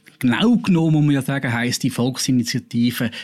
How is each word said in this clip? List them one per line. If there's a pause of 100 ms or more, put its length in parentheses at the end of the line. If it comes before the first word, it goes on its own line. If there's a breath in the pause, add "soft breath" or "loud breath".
(180)
Genau
genommen
muss
man
ja
sagen,
heisst
die
Volksinitiative (120)